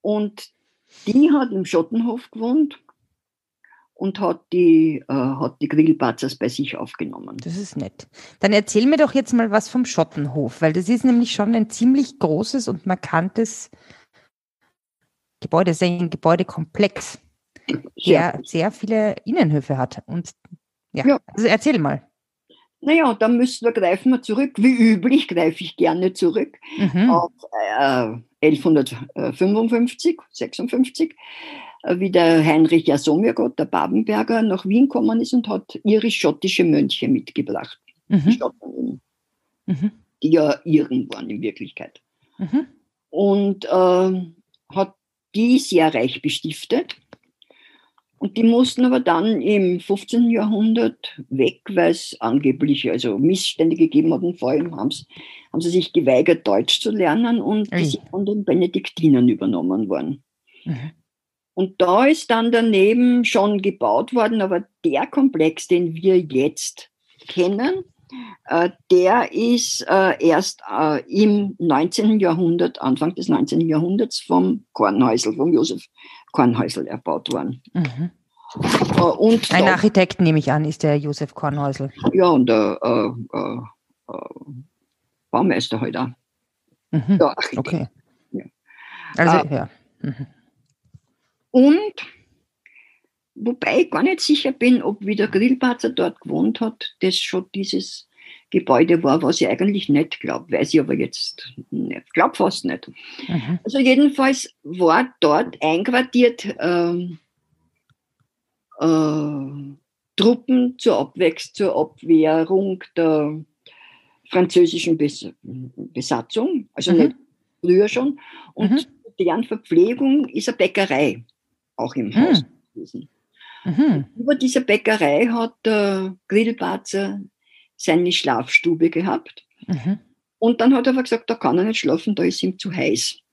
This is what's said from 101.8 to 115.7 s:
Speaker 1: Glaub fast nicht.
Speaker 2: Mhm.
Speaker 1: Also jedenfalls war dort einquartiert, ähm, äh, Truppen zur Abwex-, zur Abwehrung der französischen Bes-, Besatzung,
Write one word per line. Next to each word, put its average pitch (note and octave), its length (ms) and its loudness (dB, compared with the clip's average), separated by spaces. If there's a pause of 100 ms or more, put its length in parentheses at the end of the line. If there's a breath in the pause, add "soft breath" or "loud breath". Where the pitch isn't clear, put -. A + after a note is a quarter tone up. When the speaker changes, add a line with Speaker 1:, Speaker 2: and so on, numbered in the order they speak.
Speaker 1:
Glaub - 240 0
fast - 280 -2
nicht. - 240 -6 (400 loud breath)
Speaker 2:
Mhm. E3 360 -4
Speaker 1:
Also A3 140 -4
jedenfalls C4+ 720 2 (120)
war F3+ 560 2
dort - 420 2
einquartiert, A#3+ 960 0
ähm, F3 600 -2 (1600)
äh, D3 920 -2 (420)
Truppen B3 640 2
zur G#3+ 200 2
Abwex-, E3 540 -2
zur G3 240 -2
Abwehrung D#3+ 1040 0 (140)
der D#3 480 0 (840 soft breath)
französischen E3+ 640 2
Bes-, D3 360 -6 (100)
Besatzung, B2+ 1300 -6